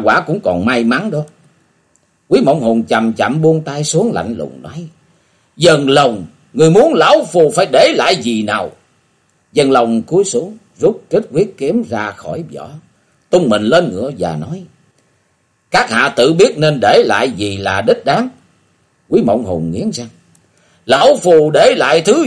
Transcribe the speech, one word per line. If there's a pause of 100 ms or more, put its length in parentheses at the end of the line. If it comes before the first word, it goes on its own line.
quả
cũng
còn
may
mắn
đó." (1040)
Quý
Mộng
Hùng
chậm
chậm
buông
tay
xuống,
lạnh
lùng
nói: (720)
"Dân
Long, (260)
người
muốn
lão
phù
phải
để
lại
gì
nào?" (840)
Dân
Long
cúi
xuống, (240)
rút
Trích (100)
Quyết
kiếm
ra
khỏi (100)
vỏ, (640)
tung
mình
lên
ngựa
và
nói: (1080)
"Các
hạ
tự
biết
nên
để
lại
gì
là
đích
đáng." (800)
Quý
Mộng
Hùng
nghiến
răng: (800)
"Lão
phù
để
lại
thứ